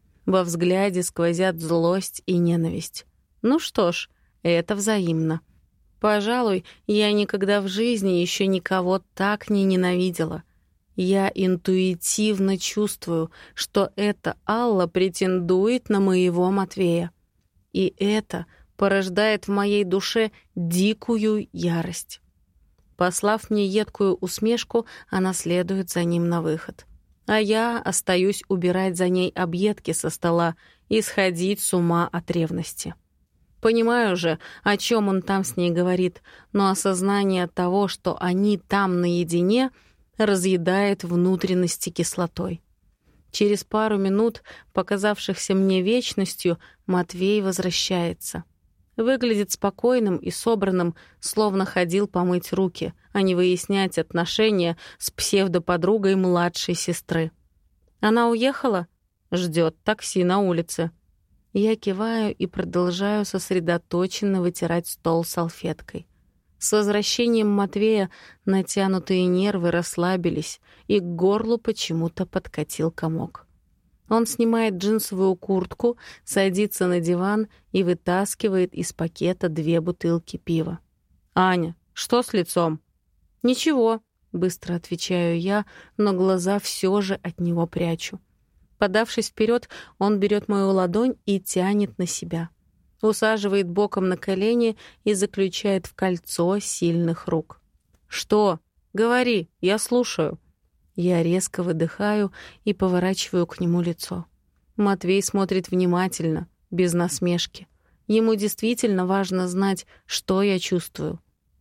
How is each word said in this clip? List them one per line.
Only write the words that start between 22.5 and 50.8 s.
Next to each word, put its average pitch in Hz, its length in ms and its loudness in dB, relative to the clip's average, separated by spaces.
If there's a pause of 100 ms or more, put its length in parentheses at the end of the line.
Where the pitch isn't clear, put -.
Послав 202 520 0
мне 208 160 0
едкую 196 500 0
усмешку, 226 720 -2 (240)
она 185 240 0
следует 180 560 -2
за 175 140 -2
ним 170 260 0
на 170 120 0
выход. 160 440 -6 (400)
А 214 140 2
я 220 400 0
остаюсь 190 680 0
убирать 180 500 0
за 180 100 2
ней 180 240 0
объедки 185 600 -2
со 160 180 -4
стола 170 460 0 (340)
и 214 120 2
сходить 190 600 0
с - 120 -4
ума 170 380 2
от 170 200 -8
ревности. 165 640 -4 (640)
Понимаю 226 560 2
же, 165 220 0 (240)
о 202 120 2
чём 208 320 0
он 190 140 0
там 196 220 -2
с - 120 -8
ней 175 140 0
говорит, 180 520 0 (300)
но 196 180 2
осознание 190 800 0
того, 185 400 0
что - 320 -4
они 190 380 0
там 190 440 0
наедине, 175 680 2 (480)
разъедает 196 840 2
внутренности 180 840 0
кислотой. 175 720 -4 (720)
Через 208 320 2
пару 214 340 0
минут, 196 460 2 (300)
показавшихся 196 800 -2
мне 190 280 2
вечностью, 190 760 -2 (280)
Матвей 185 560 0
возвращается. 180 1040 -2 (540)
Выглядит 226 540 0
спокойным 214 640 0
и - 140 -6
собранным, 190 640 0 (240)